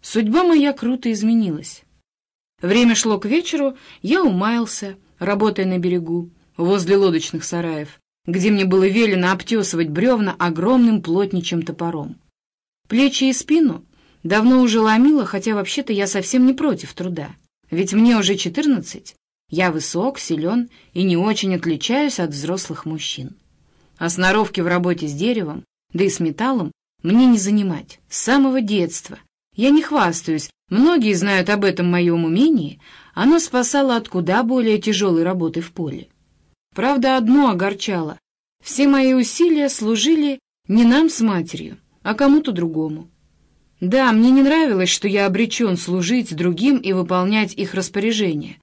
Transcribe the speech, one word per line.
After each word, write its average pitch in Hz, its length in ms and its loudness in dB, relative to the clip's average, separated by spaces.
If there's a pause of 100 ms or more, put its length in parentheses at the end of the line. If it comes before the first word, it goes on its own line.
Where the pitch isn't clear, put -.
Судьба 220 420 0
моя 294 280 4
круто 254 400 -4
изменилась. 202 720 -2 (760)
Время 226 340 4
шло 214 240 0
к 190 80 -8
вечеру, 285 500 -2 (260)
я 311 200 0
умаялся, 214 720 -2 (220)
работая 202 480 0
на 185 120 -2
берегу, 175 520 -4 (260)
возле 180 400 2
лодочных 165 480 0
сараев, 160 560 -8 (260)
где 185 240 0
мне 202 140 2
было 190 220 4
велено 190 460 2
обтёсывать 185 560 -2
брёвна 202 500 0
огромным 214 600 2
плотничьим 175 640 -2
топором. 165 540 -8 (720)
Плечи 262 360 0
и 262 80 2
спину 285 520 0 (400)
давно 220 360 4
уже 233 200 2
ломило, 233 440 4
хотя 202 300 -4
вообще-то 208 380 -4
я 196 140 0
совсем 202 380 0
не 262 100 4
против 269 380 -4
труда, 170 380 -8 (400)
ведь 190 220 -2
мне 226 240 4
уже 196 200 0
четырнадцать, 240 760 -4 (360)
я 180 200 0
высок, 165 480 -4
силён 185 520 -4 (220)
и 180 100 -2
не 185 140 2
очень 196 380 -2
отличаюсь 180 640 -2
от 170 120 -4
взрослых 160 540 -8
мужчин. 151 520 -10 (600)
А 165 120 -6
сноровки 185 520 0
в 170 60 -2
работе 175 400 -2
с 147 60 -6
деревом, 180 520 -4 (280)
да 180 120 0
и 196 40 2
с 190 100 -4
металлом, 180 540 -2 (300)
мне 226 240 4
не 233 120 6
занимать 196 680 -2
с - 100 -8
самого 262 420 2
детства. 196 580 -4 (360)
Я 240 160 2
не 302 120 6
хвастаюсь, 170 680 -2 (180)
многие 240 440 2
знают 190 360 0
об 202 160 0
этом 185 240 0
моём 175 360 2
умении, 180 560 0 (340)
оно 285 240 4
спасало 262 580 0
от 226 120 -6
куда 185 340 0
более 226 380 0
тяжёлой 190 420 0
работы 165 380 -2
в 165 100 -12
поле. 151 380 -10 (640)
Правда, 262 420 0
одно 254 340 4
огорчало. 185 680 -4 (420)
Все - 280 0
мои 262 260 4
усилия 294 540 2
служили 269 720 0 (260)
не 214 160 4
нам 269 260 4
с 302 120 -4
матерью, 170 580 -4 (240)
а 208 120 -4
кому-то 285 360 4
другому. 160 580 -4 (720)
Да, 240 300 2
мне 226 220 4
не 269 100 6
нравилось, 277 460 2
что - 180 -2
я 202 200 0
обречён 208 500 0
служить 180 580 -2
другим 180 440 0
и 196 140 -4
выполнять 185 600 0
их - 200 -6
распоряжения 196 880 -4